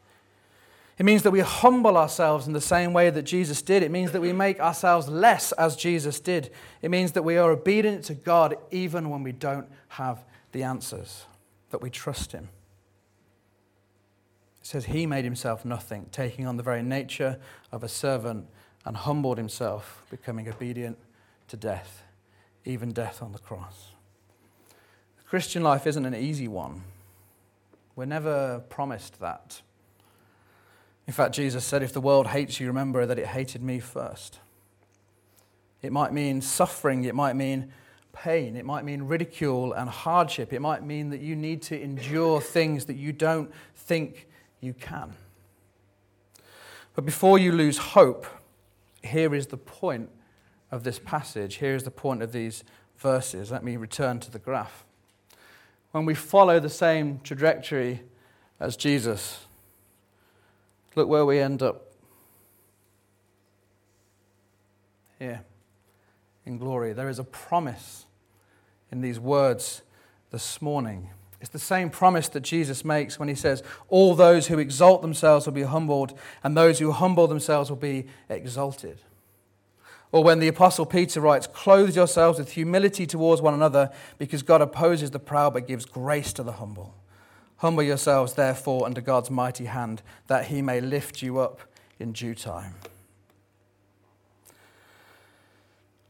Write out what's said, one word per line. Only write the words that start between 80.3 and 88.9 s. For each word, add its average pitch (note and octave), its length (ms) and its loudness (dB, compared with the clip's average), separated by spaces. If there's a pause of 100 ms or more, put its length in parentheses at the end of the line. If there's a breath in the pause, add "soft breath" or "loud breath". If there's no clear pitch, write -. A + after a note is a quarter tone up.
the D#3+ 80 4
Apostle F3 380 4
Peter F3 340 0
writes, D3 260 4
"Clothe G3 480 6
yourselves E3 460 6
with C3+ 120 -10
humility F#3 540 0
towards D#3+ 340 4
one D3+ 140 4
another, C#3 380 4 (240 loud breath)
because C#3+ 260 -6
God D#3+ 200 8
opposes D3 500 2
the C#3 80 -8
proud D3 320 2
but B2 160 -6
gives B2 160 -8
grace C#3+ 480 -4
to C#3 100 -8
the A#2 100 -8
humble. G2+ 420 -14 (640 soft breath)
Humble E3 240 2
yourselves, C#3 520 2
therefore, C3 520 0
under B2 140 -6